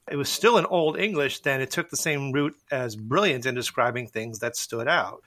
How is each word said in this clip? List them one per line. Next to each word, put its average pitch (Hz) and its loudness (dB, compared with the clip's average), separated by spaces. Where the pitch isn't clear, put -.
It - -4
was 139 -2
still 226 6
in 165 4
Old 156 2
English, 156 0
then 135 0
it 131 -4
took 165 -4
the 143 -6
same 139 -2
root 143 2
as 127 -4
brilliant 131 0
in 123 0
describing 120 0
things 110 -8
that 120 -4
stood 117 -4
out. 151 0